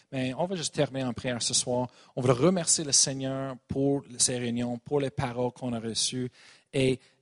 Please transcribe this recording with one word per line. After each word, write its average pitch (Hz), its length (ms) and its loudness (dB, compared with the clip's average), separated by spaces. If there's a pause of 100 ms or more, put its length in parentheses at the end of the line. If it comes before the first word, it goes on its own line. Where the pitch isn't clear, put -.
(120)
mais 131 220 -4
on 147 120 -2
va 190 100 -4
juste 156 200 -6
terminer 131 300 0
en 120 80 -2
prière 123 280 -4
ce - 120 -2
soir. 123 360 0 (260)
On 139 60 -4
va 127 120 6
remercier 165 500 4
le 139 80 -2
Seigneur 135 640 0 (120)
pour 139 360 2 (140)
ces 123 200 2
réunions, 120 400 -2
pour 143 220 -2
les 135 100 0
paroles 123 440 -2
qu'on 123 200 -6
a 113 60 -2
reçues. 120 500 -2 (440)
Et 131 260 2 (220)